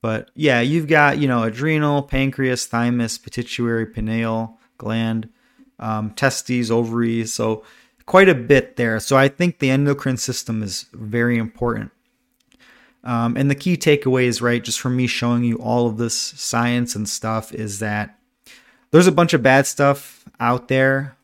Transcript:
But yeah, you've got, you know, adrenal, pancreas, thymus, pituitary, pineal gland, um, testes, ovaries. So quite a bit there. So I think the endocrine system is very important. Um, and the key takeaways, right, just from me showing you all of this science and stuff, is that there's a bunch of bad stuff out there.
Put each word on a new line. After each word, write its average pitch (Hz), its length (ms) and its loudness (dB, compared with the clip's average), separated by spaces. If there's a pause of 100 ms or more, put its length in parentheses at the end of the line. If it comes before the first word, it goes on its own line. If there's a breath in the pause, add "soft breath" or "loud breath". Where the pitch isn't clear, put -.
But 110 320 -6
yeah, 131 260 2
you've 147 280 0
got, 147 280 4
you 143 100 0
know, 120 180 0
adrenal, 147 580 0
pancreas, 135 640 -2
thymus, 120 500 -2
pituitary, 117 720 -4
pineal 113 720 -4 (180 soft breath)
gland, 113 540 -4 (480 soft breath)
um, 110 320 -6
testes, 123 600 -2
ovaries. 117 600 -2
So 110 320 -4 (400 soft breath)
quite 190 240 6
a 170 60 6
bit 127 420 2
there. 113 240 0
So 135 160 0
I 135 120 6
think 170 320 -2
the 131 100 0
endocrine 139 480 0
system 113 440 -6
is 95 300 -8
very 117 460 -2
important. 113 540 -4 (1120 soft breath)
Um, 117 320 -2
and 135 140 2
the 139 60 0
key 175 200 0
takeaways, 127 640 2
right, 120 220 0
just - 180 -6
from 123 160 -2
me 127 120 0
showing 120 340 0
you 117 140 0
all 120 320 0
of 107 100 -4
this 117 180 -2
science 120 800 -2
and 104 140 -6
stuff, 110 440 -6
is 104 280 -8
that 104 380 -6 (720 soft breath)
there's 180 160 8
a 175 40 4
bunch 170 220 2
of 131 80 2
bad 131 240 4
stuff - 580 -2 (140)
out 123 300 -2
there. 135 560 0